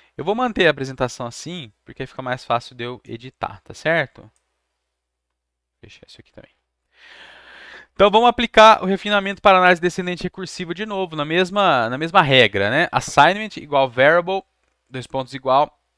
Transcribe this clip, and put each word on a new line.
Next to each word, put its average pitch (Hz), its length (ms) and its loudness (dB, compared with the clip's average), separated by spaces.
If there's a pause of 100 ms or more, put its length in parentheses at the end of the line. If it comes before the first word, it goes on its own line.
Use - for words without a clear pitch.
(140)
Eu 135 120 -10
vou 202 80 -2
manter 233 320 -2
a 156 40 4
apresentação 131 560 -6
assim, 143 460 -16 (140)
porque 127 200 -14
fica - 140 -18
mais 127 240 -10
fácil 120 300 -6
de 120 100 -12
eu 123 220 -12
editar, 117 560 -14
tá - 100 -20
certo? 156 480 -4
Vou 107 100 -20 (1500)
fechar - 260 -20
isso - 140 -20
aqui - 120 -20
também. - 180 -20 (1400)
Então, 202 160 2
vamos 226 180 2
aplicar 220 540 4
o 190 40 -4
refinamento 196 540 -4
para 190 160 6
análise 180 240 4
descendente 180 440 -6
recursiva 180 500 -12
de 196 100 -12
novo, 190 320 -8
na 147 80 -4
mesma, 170 640 0
na 127 80 -6
mesma 165 240 0
regra, 110 480 4
né? 147 240 0
Assignment 185 640 2
igual 139 320 -2
variable, 170 540 0 (460)
dois 127 180 -14
pontos 131 260 -8
igual, 135 420 0 (240)